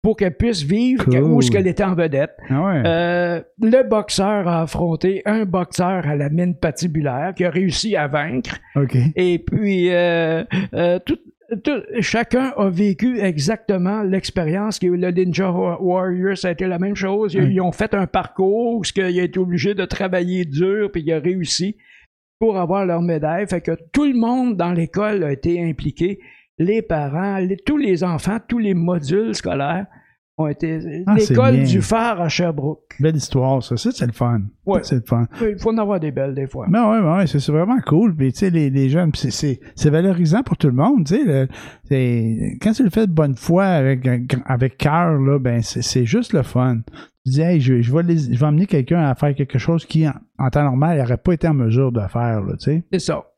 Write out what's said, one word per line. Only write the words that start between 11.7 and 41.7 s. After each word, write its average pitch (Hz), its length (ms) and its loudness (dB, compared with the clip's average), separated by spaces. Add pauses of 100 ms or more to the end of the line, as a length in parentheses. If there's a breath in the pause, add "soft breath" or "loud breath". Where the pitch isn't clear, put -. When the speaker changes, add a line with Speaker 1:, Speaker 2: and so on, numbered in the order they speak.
Speaker 1:
chacun 240 580 0
a 202 120 2
vécu 202 500 0
exactement 190 840 0
l'expérience. 190 760 -2
Que 180 80 0
le 180 240 0
Ninja 180 400 0
Wa-, 175 320 -2
Warrior, 185 520 0
ça 185 120 -6
a 175 40 0
été 185 140 -4
la 180 140 -2
même 202 160 -2
chose. 196 400 -2
Ils, 190 80 4
Speaker 2:
Ouais. 143 100 2
Speaker 1:
ils 185 80 2
ont 180 120 0
fait - 200 -2
un 196 140 0
parcours 208 680 0
où 196 60 -4
ce - 100 -6
qu'il 190 100 0
a 180 200 0
été 180 140 -4
obligé 180 380 0
de 190 100 -2
travailler 185 600 -2
dur, 190 460 0
puis 170 140 -4
il 165 80 0
a 156 60 0
réussi 180 560 -2 (640 soft breath)
pour 220 180 2
avoir 185 300 -2
leur 170 160 0
médaille. 165 440 -2
Fait 180 140 -4
que 165 160 -4 (160)
tout 294 120 2
le 269 120 2
monde 240 400 0
dans 175 140 0
l'école 185 520 -2
a 147 80 -2
été 170 320 -2
impliqué. 165 540 -4 (400 loud breath)
Les 208 260 2
parents, 165 540 -4
les, 190 200 -2
tous 302 200 -2
les 185 260 2
enfants, 180 340 -2 (100)
tous 240 120 -2
les 202 160 0
modules 175 580 0
scolaires 165 540 -4 (500 soft breath)
ont 156 100 -2
été, 160 320 -4 (280)
Speaker 2:
Ah, 208 100 4
c'est 214 160 2
Speaker 1:
l'école 117 220 6
Speaker 2:
bien. 135 80 4
Speaker 1:
du 127 180 2
phare 226 400 0
à 165 80 0
Sherbrooke. 151 720 -4
Speaker 2:
Belle 156 160 2
histoire, 131 480 0
ça. 123 140 -4
Ça, 226 140 -2
c'est 175 140 -4
le 120 60 -2
fun. 117 300 0 (240)
Speaker 1:
Ouais. 196 180 2
Speaker 2:
Ça, - 60 -12
c'est 147 80 2
le 117 100 -2
fun. 117 200 0 (140)
Speaker 1:
Oui, 226 120 0
il 185 60 -10
faut 226 120 -2
en 226 80 0
avoir 202 200 0
des 156 120 -4
belles, 135 240 -4
des 135 120 -4
fois. - 220 -8
Speaker 2:
Ben 220 220 4
ouais, 220 100 2
ben 170 160 2
ouais, 196 100 2
c'est, 143 120 0
c'est 143 120 -2
vraiment 190 360 2
cool. 180 280 4
Puis, 135 160 2
tu - 80 -8
sais, 196 120 2
les, 156 180 2
les 135 200 2
jeunes, 160 220 2
puis - 100 -4
c'est, 131 100 -2
c'est, 139 280 -2 (160 loud breath)
c'est - 140 2
valorisant 175 540 2
pour - 140 -2
tout 156 100 2
le 127 60 4
monde, 175 340 4
tu 170 80 0
sais. 294 80 2
Le, 135 240 2 (380 loud breath)